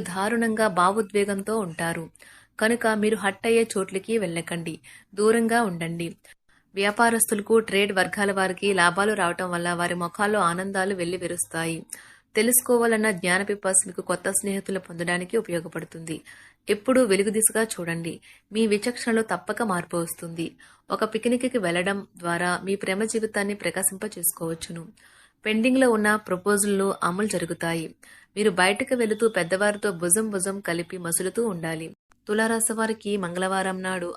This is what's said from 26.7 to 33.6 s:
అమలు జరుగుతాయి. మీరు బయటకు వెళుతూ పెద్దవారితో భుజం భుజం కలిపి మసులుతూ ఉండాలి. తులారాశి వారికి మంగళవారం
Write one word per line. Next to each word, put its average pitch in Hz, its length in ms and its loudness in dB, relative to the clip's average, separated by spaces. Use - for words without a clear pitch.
అమలు 185 240 0
జరుగుతాయి. 165 580 -4
మీరు 208 180 2
బయటకు 202 440 2
వెళుతూ 220 340 0
పెద్దవారితో 202 640 0
భుజం 180 380 0
భుజం 196 300 -4
కలిపి 175 380 -6
మసులుతూ 180 500 -2
ఉండాలి. 165 400 -6
తులారాశి 220 480 0
వారికి 220 440 -2
మంగళవారం 190 640 -2